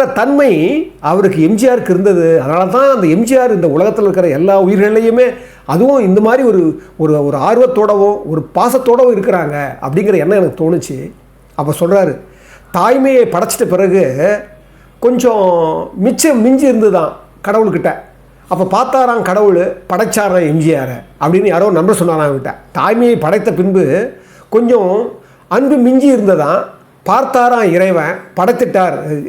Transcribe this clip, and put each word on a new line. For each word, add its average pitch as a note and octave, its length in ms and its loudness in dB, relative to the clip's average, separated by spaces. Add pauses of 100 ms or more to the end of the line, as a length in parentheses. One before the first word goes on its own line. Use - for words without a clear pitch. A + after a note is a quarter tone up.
(180)
தன்மை C#4 320 2 (480)
அவருக்கு F3 480 0
எம் G#3 120 0
ஜி A#3+ 100 2
ஆருக்கு A3 260 0
இருந்தது. F#3 320 2 (140)
அதனால D#3+ 240 0 (100)
தான் C4+ 200 2
அந்த F#3+ 200 0
எம் A3+ 140 0
ஜி C4+ 120 2
ஆர் A#3+ 160 0
இந்த E3+ 100 0
உலகத்துல G3+ 400 0
இருக்கிற F#3 300 0
எல்லா G3 180 2 (120)
உயிர்களையுமே, A3 600 2 (460)
அதுவும் B3 340 2
இந்த F#3+ 200 2
மாதிரி C4 240 2
ஒரு, F#3+ 100 2 (420)
ஒரு, D#3 100 0 (120)
ஒரு C#3+ 120 -2 (120)
ஆர்வத்தோடவும் G#3 680 2 (140)
ஒரு D#3 100 -4 (140)
பாசத்தோடவும் B3 600 2
இருக்கிறாங்க F3 420 -2 (280)
அப்படிங்கிற F#3 380 0
எண்ணம் G3 180 0
எனக்கு - 200 -4
தோணுச்சு. D#3+ 360 -4 (580)
அப்ப D3 240 -4
சொல்றாரு, F3 360 0 (640)
தாய்மையை C4 460 2 (100)
படைச்சிட்ட A3 400 -4
பிறகு F#3 300 0 (1000)
கொஞ்சம் A#3+ 400 2 (600)
மிச்சம் C4+ 360 0
மிஞ்சி C4+ 300 2
இருந்துதான் G3 420 0 (340)
கடவுள்கிட்ட. G3+ 420 -2 (600)
அப்ப F#3 220 -2
பார்த்தாராம் A#3+ 540 0
கடவுள், F#3+ 320 2 (300)
படைச்சாராம் F#3 600 -2
எம் D#3+ 140 0
ஜி D#3+ 120 2
ஆரை B2+ 220 -6 (240)
அப்படின்னு F#3 320 2
யாரோ F3+ 140 2 (120)
நண்பர் F#3+ 220 0
சொன்னாராம் D#3+ 260 0
அவர்கிட்ட. C3+ 260 -6 (240)
தாய்மையை A3+ 420 0
படைத்த F#3+ 300 -2 (100)
பின்பு F#3 240 0 (720)
கொஞ்சம் A3+ 380 2 (580)
அன்பு C4 260 0
மிஞ்சி B3+ 360 2
இருந்ததாம், F#3 480 0 (480)
பார்த்தாராம் A#3+ 640 0
இறைவன், F3 380 0 (220)
படைத்துட்டார் F#3+ 600 0 (320)